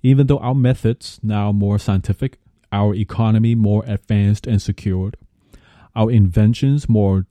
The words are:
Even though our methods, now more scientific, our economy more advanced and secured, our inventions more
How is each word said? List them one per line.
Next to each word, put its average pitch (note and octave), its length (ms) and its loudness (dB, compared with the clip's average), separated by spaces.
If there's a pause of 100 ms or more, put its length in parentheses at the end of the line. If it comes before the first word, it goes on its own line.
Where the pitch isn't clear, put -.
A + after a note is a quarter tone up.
Even C3+ 240 4
though C#3+ 120 0
our B2 140 -4
methods, B2+ 680 -2
now G#2 300 -2
more G2+ 260 0
scientific, G2+ 580 -4 (340)
our G2+ 220 0
economy A2+ 600 0
more G#2+ 320 0
advanced G2+ 580 0
and G#2+ 160 0
secured, G2 540 -4 (800)
our A2 160 0
inventions A2+ 760 2
more G2 420 2